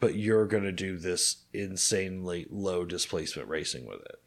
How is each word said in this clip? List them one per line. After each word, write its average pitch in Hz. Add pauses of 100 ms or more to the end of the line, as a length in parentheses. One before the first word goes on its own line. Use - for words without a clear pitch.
but 117
you're 107
gonna 98
do 92
this 87
insanely 92
low 92
displacement 85
racing 73
with 50
it. -